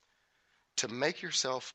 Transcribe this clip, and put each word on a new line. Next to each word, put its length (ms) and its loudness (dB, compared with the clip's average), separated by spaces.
to 100 2
make 340 0
yourself 540 0